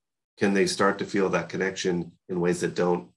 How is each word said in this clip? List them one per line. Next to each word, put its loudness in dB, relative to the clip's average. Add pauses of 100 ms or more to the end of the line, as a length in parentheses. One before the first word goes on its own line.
(380)
Can 2
they 4
start 0
to -2
feel 0
that -2
connection -2 (180)
in -4
ways 0
that -2
don't 0